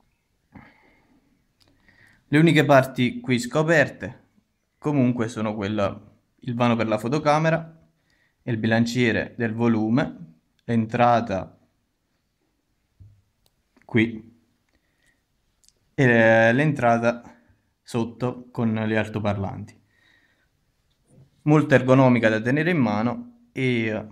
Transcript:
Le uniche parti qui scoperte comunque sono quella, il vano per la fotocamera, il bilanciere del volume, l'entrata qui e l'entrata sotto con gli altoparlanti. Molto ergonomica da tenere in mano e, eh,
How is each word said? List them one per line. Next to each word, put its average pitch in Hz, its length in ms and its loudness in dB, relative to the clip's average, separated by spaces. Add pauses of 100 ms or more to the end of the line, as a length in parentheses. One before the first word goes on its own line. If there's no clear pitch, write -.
(2250)
Le 143 120 0
uniche 156 260 4
parti 131 560 2
qui 123 180 -2
scoperte 135 880 -2 (500)
comunque 123 500 -2
sono 107 260 -6
quella, 101 460 -4 (360)
il 123 180 -10
vano 120 220 0
per 110 120 -4
la 107 80 0
fotocamera, 151 800 -2 (680)
il 117 120 -4
bilanciere 113 800 -2
del 113 160 -4
volume, 113 840 -2 (280)
l'entrata 113 960 0 (2250)
qui 110 500 -2 (1600)
e 113 600 4
l'entrata 120 680 0 (600)
sotto 120 680 -8
con 113 240 -4
gli 110 200 -4
altoparlanti. 104 880 -6 (1600)
Molto 151 280 4
ergonomica 123 560 4
da 107 100 0
tenere 147 300 -2
in 175 80 0
mano 113 720 -4
e, 123 320 -2
eh, 107 280 -6